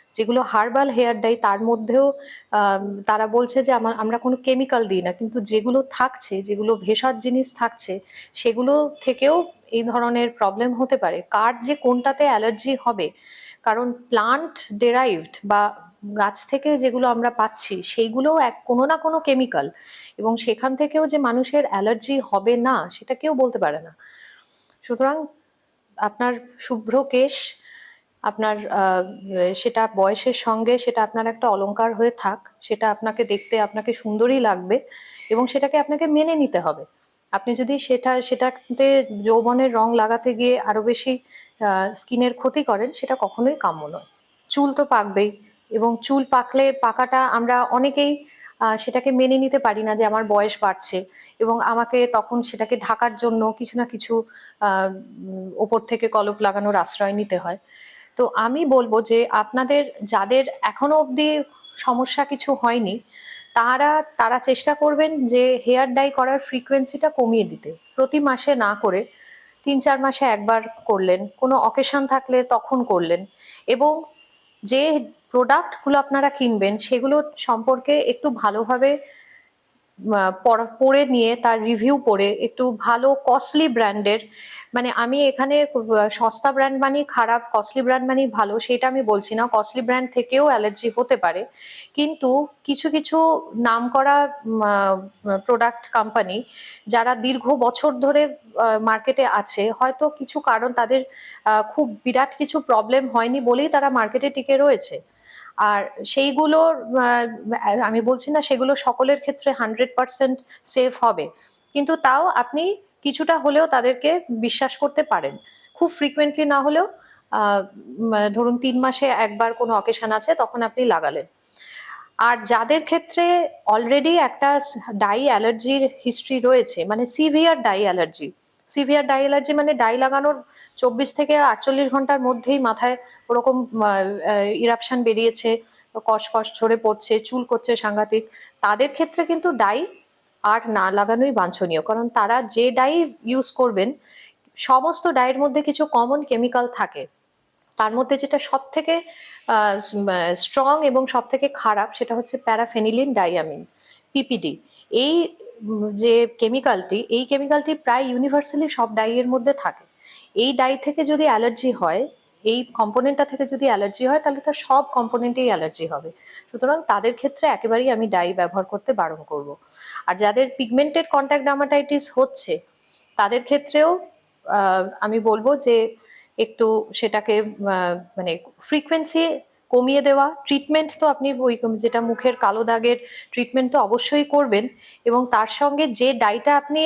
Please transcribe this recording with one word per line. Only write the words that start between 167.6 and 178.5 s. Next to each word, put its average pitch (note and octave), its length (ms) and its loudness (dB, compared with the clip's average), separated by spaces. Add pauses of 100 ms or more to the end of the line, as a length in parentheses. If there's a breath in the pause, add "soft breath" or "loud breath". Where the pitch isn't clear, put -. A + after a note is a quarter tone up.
আমি A3+ 160 0
ডাই F#3 260 0
ব্যবহার F#3 320 -2
করতে G3+ 280 -6
বারণ D#3+ 300 -4
করব। C#3+ 340 -10 (500 loud breath)
আর F3+ 80 0
যাদের G#3 320 2 (120)
পিগমেন্টেড D4 500 0
কন্ট্যাক্ট C#4 380 0
ডার্মাটাইটিস C#4+ 720 0
হচ্ছে, C4 400 0 (580 soft breath)
তাদের A3 260 2
ক্ষেত্রেও, D4+ 560 2 (480)
আহ, F#3+ 420 2 (120)
আমি A3 200 0
বলবো A3+ 360 2
যে A3+ 400 2 (420 soft breath)
একটু A3 560 0
সেটাকে, G#3+ 460 0
আহ, F#3+ 580 -2 (180)
মানে F3+ 220 -4 (220)